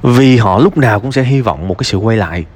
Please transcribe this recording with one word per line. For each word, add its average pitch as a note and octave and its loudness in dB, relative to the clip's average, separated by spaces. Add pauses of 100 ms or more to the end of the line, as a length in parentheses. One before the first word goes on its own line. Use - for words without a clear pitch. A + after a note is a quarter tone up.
Vì B2+ 4
họ G2+ 2
lúc F#3+ 2
nào A2 0
cũng B2+ -8
sẽ C3+ 0
hy C3 0
vọng F2+ -4
một F2+ -4
cái - -4
sự G2 -4
quay A2 0
lại. E2+ -4 (120)